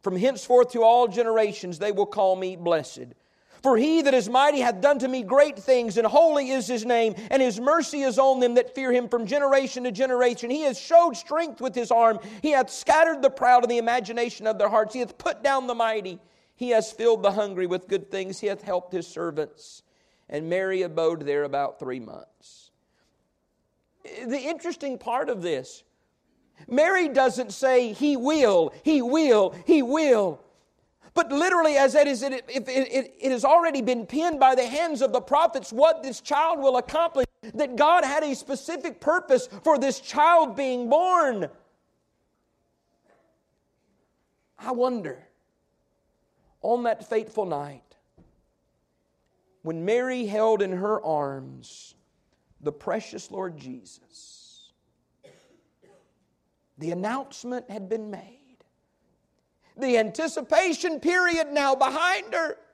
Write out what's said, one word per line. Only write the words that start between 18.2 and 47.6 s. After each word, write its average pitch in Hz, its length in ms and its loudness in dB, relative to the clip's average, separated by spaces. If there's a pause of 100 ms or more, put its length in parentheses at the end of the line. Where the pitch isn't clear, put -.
He 208 60 -6
hath 196 160 -6
helped 180 280 -6
his 175 160 -8
servants." 156 760 -10 (460)
And 156 220 -8
Mary 190 320 -2
abode 160 400 -2
there 143 240 -2
about 143 340 -6
three 127 220 -8
months. - 640 -20 (1600)
The 262 120 -4
interesting 285 580 -8
part 254 320 -6
of 208 120 -6
this, 160 420 -6 (840)
Mary 330 400 2
doesn't 254 460 0
say, 247 400 2
"He 285 240 0
will, 233 560 2 (100)
he 302 180 2
will, 247 540 2 (100)
he 311 160 6
will." 240 600 2 (720)
But 330 180 0
literally, 320 460 2
as 269 180 4
it 285 120 6
is, 247 140 -2
it, 269 120 -4 (140)
it, 254 220 -8
it, 254 500 -2
it 262 120 -2
has 240 120 -2
already 302 380 4
been 233 240 -2
penned 302 340 -4
by 262 140 6
the 247 140 0
hands 294 340 -4
of 262 100 0
the 247 100 -2
prophets 302 520 0
what 320 300 2
this 262 180 -12
child 311 380 -2
will 262 180 2
accomplish, 294 480 -2 (300)
that 254 200 -4
God 311 300 4
had 294 180 -2
a 277 120 -4
specific 285 680 -10
purpose 302 480 0 (140)
for 302 160 4
this 269 200 -2
child 302 560 2
being 247 340 -4
born. 294 600 2 (3000)
I 233 140 -8
wonder, 233 540 -4 (1300)
on 240 220 -2
that 226 260 -4
fateful 220 360 -4
night, 143 500 -10 (1700)